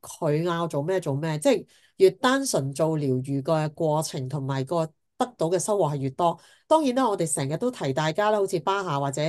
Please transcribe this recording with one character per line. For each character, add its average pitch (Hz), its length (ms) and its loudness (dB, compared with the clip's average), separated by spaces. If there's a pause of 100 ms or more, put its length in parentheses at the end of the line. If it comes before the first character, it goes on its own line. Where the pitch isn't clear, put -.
佢 156 420 -2
拗 170 240 -2
做 147 160 -4
咩 185 160 0
做 147 160 -4
咩。 151 240 -4
即 277 100 2
係 185 180 0 (300)
越 190 140 8
單 262 340 2
純 139 280 -2
做 160 260 0
療 131 240 0
癒 139 180 -4
嘅 156 320 0
過 156 300 0
程 135 240 -6
同 139 160 -6
埋 135 220 -2
個 165 200 0 (320)
得 247 80 0 (120)
到 160 100 0
嘅 180 100 0
收 202 200 0
穫 151 160 2
係 147 40 -4
越 135 120 -2
多。 165 280 0 (300)
當 311 160 4
然 254 120 2
啦， 262 140 2
我 202 80 0
哋 165 140 -2
成 139 160 -2
日 151 100 -4
都 247 140 -2
提 147 220 -4
大 156 180 0
家 208 200 2
啦， 214 80 2
好 196 60 2
似 190 140 -2
巴 190 240 -2
夏 147 160 -2
或 139 120 -2
者 147 180 -4